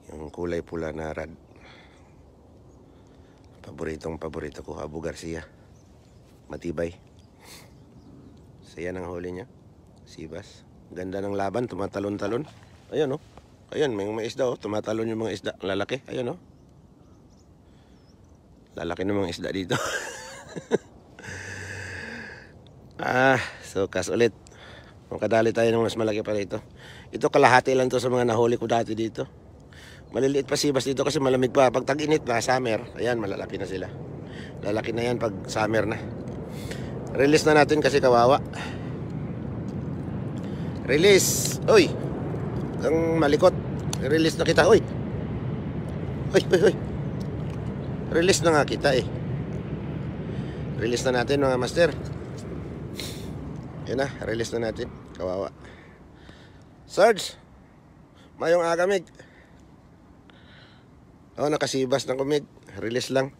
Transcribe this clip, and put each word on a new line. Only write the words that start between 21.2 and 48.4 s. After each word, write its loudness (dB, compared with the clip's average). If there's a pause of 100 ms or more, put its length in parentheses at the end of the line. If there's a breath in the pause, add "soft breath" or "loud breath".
Ah, 4 (240 loud breath)
so, -2
cast -2
ulit. 4 (720 loud breath)
Makadali 2
tayo 4
ng 2
mas -2
malaki -2
pa -2
rito. -4 (560 loud breath)
Ito, 0
kalahati 8
lang 4
to 0
sa 0
mga 4
nahuli 4
ko -4
dati 0
dito. -4 (880 loud breath)
Maliliit 2
pa 2
sibas 2
dito 0
kasi 0
malamig 4
pa. 8
Pag 0
tag-init 2
na, 0
summer, 2 (160)
ayan, 0
malalaki -6
na -6
sila. -6 (800 loud breath)
Lalaki -2
na -2
yan 0
pag 0 (160)
summer 2
na. -2 (1200 loud breath)
Release 6
na 8
natin 6
kasi 4
kawawa. 8 (2500 loud breath)
Release! 4
Uy! 8 (880)
Kang 2
malikot. 6 (480)
Release 2
na 2
kita, 6
uy! 10 (1600)
Uy, 6
uy, 6 (100)
uy! -4 (1400)
Release 4